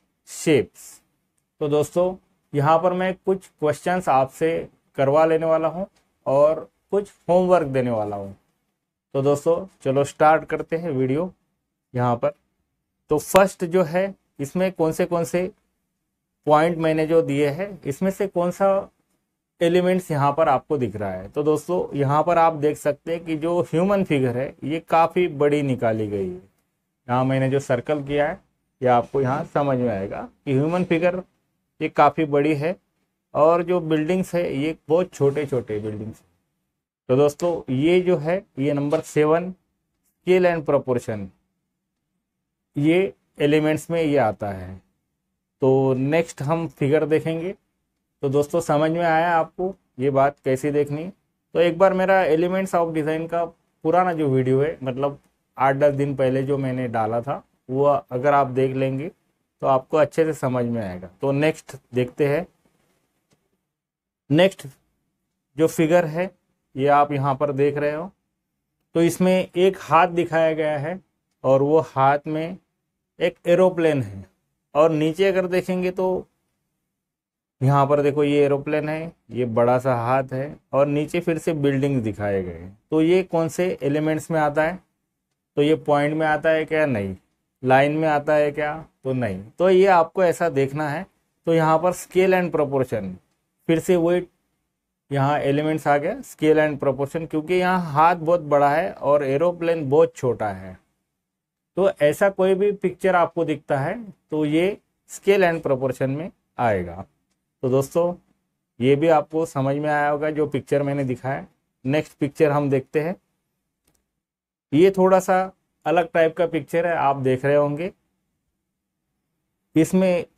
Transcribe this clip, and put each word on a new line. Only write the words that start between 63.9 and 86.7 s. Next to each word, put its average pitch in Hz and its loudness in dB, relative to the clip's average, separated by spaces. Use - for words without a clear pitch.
नेक्स्ट 170 2
जो 160 4
फिगर 165 2
है, 165 -4
ये 135 0
आप 143 4
यहाँ 139 -2
पर 143 -2
देख 143 0
रहे 147 -2
हो, 170 -10
तो 165 2
इसमें 185 2
एक 185 2
हाथ 165 2
दिखाया 160 0
गया 151 -2
है 165 -8
और 135 4
वो 147 4
हाथ 139 0
में 160 -6
एक - -2
एरोप्लेन 170 2
है। 98 -10
और 160 4
नीचे 160 0
अगर 185 0
देखेंगे 180 -2
तो 185 -4
यहाँ 139 4
पर 147 2
देखो, 143 2
ये 143 2
एरोप्लेन 147 -2
है, 160 -8
ये 117 -4
बड़ा 120 2
सा 127 -2
हाथ 131 -2
है 135 -8
और 139 4
नीचे 147 -2
फिर 170 -2
से 170 -4
बिल्डिंग 139 0
दिखाए 101 -4
गए 90 -12
हैं। 87 -16
तो 156 2
ये 175 4
कौन 165 -2
से 180 -4
एलिमेंट्स 151 -2
में 160 0
आता 151 0
है? 175 -4
तो 147 4
ये 151 2
पॉइंट 147 0
में 156 -2
आता 151 0
है 160 2
क्या? 156 0